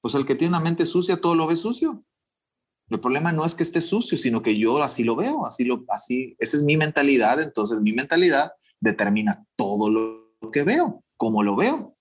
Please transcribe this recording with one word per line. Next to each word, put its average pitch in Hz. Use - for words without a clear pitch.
Pues -
el 143
que 135
tiene 165
una 175
mente 165
sucia, 180
todo 170
lo 160
ve 165
sucio". 233
El 110
problema 147
no 156
es 165
que 170
esté 165
sucio, 190
sino 113
que 107
yo 117
así 123
lo 113
veo, 220
así 120
lo, 123
así, 127
esa 113
es 147
mi 147
mentalidad, 139
entonces 110
mi 107
mentalidad 151
determina 107
todo 104
lo 110
que 143
veo, 262
cómo 110
lo 101
veo. 254